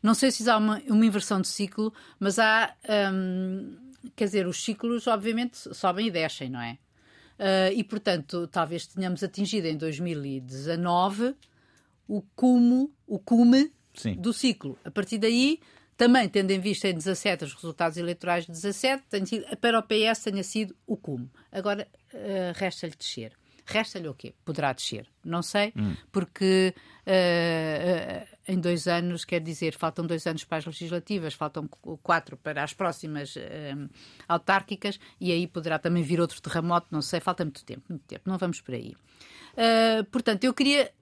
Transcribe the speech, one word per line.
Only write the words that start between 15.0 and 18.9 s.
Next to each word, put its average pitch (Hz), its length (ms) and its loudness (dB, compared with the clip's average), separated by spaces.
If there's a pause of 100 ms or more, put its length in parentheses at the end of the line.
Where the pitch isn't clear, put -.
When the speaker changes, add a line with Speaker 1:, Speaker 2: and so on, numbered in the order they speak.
Speaker 1:
daí, 240 420 2 (360)
também 240 340 6
tendo 190 220 2
em 196 80 2
vista 196 280 -2
em 190 60 2
dezassete 175 500 -2
os 139 100 -10
resultados 165 440 -4
eleitorais 175 480 -2
de 170 60 -18
dezassete, 202 580 -2